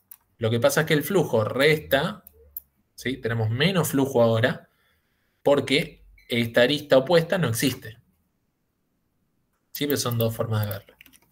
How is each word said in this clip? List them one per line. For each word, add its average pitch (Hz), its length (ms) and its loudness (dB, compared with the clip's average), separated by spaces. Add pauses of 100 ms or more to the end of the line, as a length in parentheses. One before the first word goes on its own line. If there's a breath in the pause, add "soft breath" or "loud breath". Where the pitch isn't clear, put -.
(380)
Lo 110 120 -2
que 117 100 0
pasa 143 220 2
es 156 60 -2
que 165 60 0
el 147 100 2
flujo 143 420 0
resta, 147 800 0 (720)
¿sí? 127 220 -8
Tenemos 113 320 -4
menos 156 400 0
flujo 131 320 2
ahora, 113 480 0 (720)
porque 139 640 0 (220)
esta 117 360 0
arista 139 340 2
opuesta 165 400 2
no 160 100 0
existe. - 500 -4 (1700)
Siempre 147 260 -2
son 120 200 -4
dos 113 180 -2
formas 107 300 -2
de 104 60 -4
verlo. - 220 -14 (380)